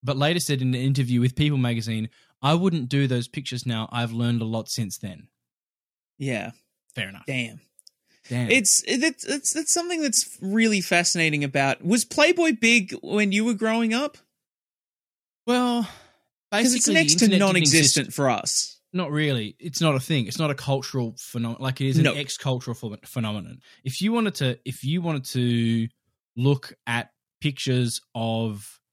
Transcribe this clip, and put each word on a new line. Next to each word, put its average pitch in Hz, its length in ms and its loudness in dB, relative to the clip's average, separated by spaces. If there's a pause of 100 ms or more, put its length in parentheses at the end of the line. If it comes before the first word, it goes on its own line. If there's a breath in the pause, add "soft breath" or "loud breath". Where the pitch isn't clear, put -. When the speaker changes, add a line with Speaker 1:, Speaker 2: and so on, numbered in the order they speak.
Speaker 1:
but 135 140 -2
later 156 240 2
said 135 220 -2
in 127 60 2
an 127 120 0
interview 127 400 2
with 127 160 2
People 147 220 2
magazine, 113 500 -2 (320 soft breath)
"I 143 140 4
wouldn't 170 340 0
do 139 180 2
those 123 220 -2
pictures 127 380 -8
now. 113 260 -4
I've 117 200 -2
learned 117 280 0
a 113 60 -4
lot 110 240 -6
since 104 280 -6
then." - 300 -14 (880)
Speaker 2:
Yeah. 117 340 -6 (420)
Speaker 1:
Fair 101 160 -6
enough. 98 160 -20
Speaker 2:
Damn. 120 340 -6 (680 soft breath)
Speaker 1:
Damn. 123 220 -2
Speaker 2:
It's, 233 360 2
it's, 269 380 0
it's, - 320 -4
it's 311 160 -2
something 349 300 -2
that's - 380 -2
really 208 400 2
fascinating 165 640 0
about, 139 400 0
was 220 200 2
Playboy 330 560 4
big 233 320 4 (100)
when 208 300 0
you 208 120 2
were 233 100 0
growing 220 400 0
up? 285 220 -4 (1300)
Speaker 1:
Well, 240 360 2 (680 loud breath)
Speaker 2:
'Cause 226 240 2
it's 247 120 2
Speaker 1:
basically, 208 80 4
Speaker 2:
next - 200 6
Speaker 1:
the 170 60 2
Speaker 2:
to - 60 6
Speaker 1:
internet 190 140 6
didn't 196 140 4
Speaker 2:
non-existent 151 520 4
Speaker 1:
exist. - 100 -10
Speaker 2:
for 139 140 2
us. - 500 -4 (120)
Speaker 1:
Not 180 200 -2
really. 139 480 0
It's 135 200 -8
not 156 140 4
a 127 60 0
thing. 127 260 0
It's - 120 -8
not 156 120 0
a 139 40 -2
cultural 131 580 -4
phenom-, 117 480 -6
like, 131 200 -4
it 135 80 0
is 135 100 4
an 160 60 6
Speaker 2:
No. 139 100 4
Speaker 1:
ex-cultural 131 600 -4
phe-, 104 320 -12
phenomenon. 107 540 -6 (240 soft breath)
If - 180 -6
you 214 100 2
wanted 220 240 0
to, 127 280 -2
if - 200 -10
you 160 180 -2
wanted 151 240 -4
to 117 640 0 (480)
look 135 380 0 (120)
at 117 240 -2 (300)
pictures 127 600 -2 (140)
of 113 680 -6 (120)